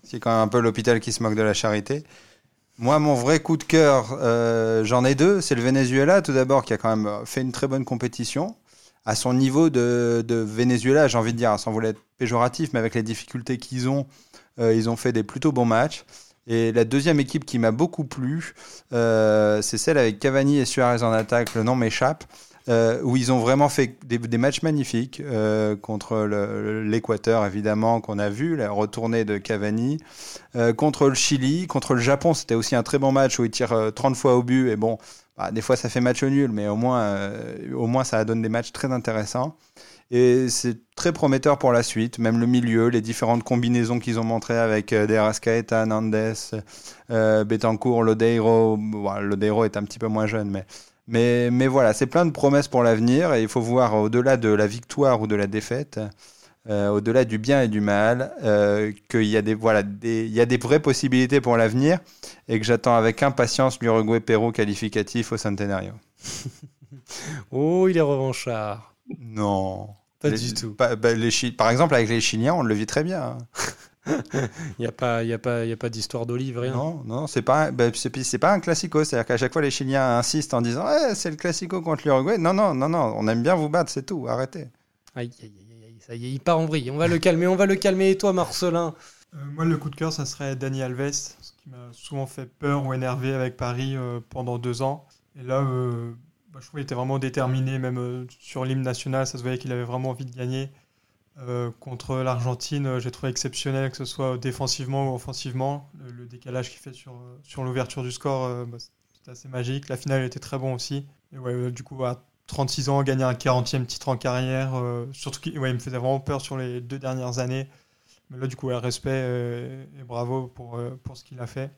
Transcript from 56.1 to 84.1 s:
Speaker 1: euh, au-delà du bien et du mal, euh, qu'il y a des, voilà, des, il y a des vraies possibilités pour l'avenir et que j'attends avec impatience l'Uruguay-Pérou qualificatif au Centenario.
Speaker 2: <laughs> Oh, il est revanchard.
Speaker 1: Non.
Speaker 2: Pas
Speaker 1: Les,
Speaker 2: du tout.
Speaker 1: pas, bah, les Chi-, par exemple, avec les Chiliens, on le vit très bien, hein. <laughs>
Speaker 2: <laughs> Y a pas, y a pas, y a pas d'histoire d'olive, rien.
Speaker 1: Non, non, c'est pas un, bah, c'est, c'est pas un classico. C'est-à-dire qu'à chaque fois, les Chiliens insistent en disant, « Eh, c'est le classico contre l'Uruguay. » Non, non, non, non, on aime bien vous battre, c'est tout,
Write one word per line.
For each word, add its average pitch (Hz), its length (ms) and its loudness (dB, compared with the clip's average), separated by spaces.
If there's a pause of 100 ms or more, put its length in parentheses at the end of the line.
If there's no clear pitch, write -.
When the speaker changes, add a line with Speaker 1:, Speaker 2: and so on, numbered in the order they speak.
Speaker 1:
euh, 101 220 0
au-delà 113 340 4
du 110 140 -4
bien 131 240 2
et 117 60 2
du 107 120 0
mal, 107 520 2 (120)
euh, 104 480 4 (180)
qu'il 113 140 4
y 107 120 2
a 107 60 4
des, 110 120 0
voilà, 110 280 2
des, 110 440 -4
il 110 60 -8
y 113 80 2
a 120 60 6
des 123 120 2
vraies 123 220 4
possibilités 131 600 4
pour 120 160 2
l'avenir 127 420 4 (500)
et 117 120 0
que 107 60 -4
j'attends 117 300 4
avec 113 260 2
impatience 131 580 2
l'Uruguay-Pérou 113 720 2
qualificatif 107 800 -2
au 117 60 -4
Centenario. 101 540 -4 (260)
Speaker 2:
<laughs> - 140 -12 (1160)
Oh, 170 380 2
il 185 80 2
est 165 40 4
revanchard. 123 920 -2 (240)
Speaker 1:
Non. 101 800 -2 (240)
Speaker 2:
Pas 104 100 0
Speaker 1:
Les, 110 80 0
Speaker 2:
du 117 160 -6
tout. 107 220 -8
Speaker 1:
pas, 120 200 2
bah, 117 180 2
les 113 160 2
Chi-, 117 220 -2
par 113 180 2
exemple, 120 240 4
avec 117 140 4
les 117 120 0
Chiliens, 117 340 0
on 165 80 0
le 107 120 0
vit 104 120 -2
très 151 180 -2
bien, 175 180 -6
hein. 120 160 -8 (160)
<laughs> - 380 -8 (120)
Speaker 2:
<laughs> 147 720 -6
Y 117 80 -4
a 113 60 -6
pas, 117 300 -2
y 117 100 -4
a 113 60 -4
pas, 117 260 -2
y 117 80 -4
a 113 40 -6
pas 120 120 -6
d'histoire 113 380 -6
d'olive, 123 320 -6
rien. 120 140 -4
Speaker 1:
Non, 147 320 -4
non, 120 220 -6
c'est 127 160 -2
pas 151 240 4
un, 135 60 -4
bah, 123 120 2 (100)
c'est, 131 280 -6
c'est 123 160 -4
pas 165 140 4
un 202 80 2
classico. 156 440 0
C'est-à-dire 120 220 -2
qu'à 123 100 0
chaque 123 160 0
fois, 160 100 0
les 139 80 0
Chiliens 131 480 0
insistent 143 360 -2
en 120 80 2
disant, « 120 220 -2 (260)
Eh, 202 40 -2
c'est 180 160 -6
le 151 60 -10
classico 175 460 -4
contre 160 220 -4
l'Uruguay. » 139 340 4
Non, 165 140 2
non, 190 220 2
non, 135 140 0
non, 147 280 0
on 107 120 0
aime 113 140 2
bien 165 120 4
vous 156 140 0
battre, 180 220 0
c'est 135 140 -6
tout, 143 240 -8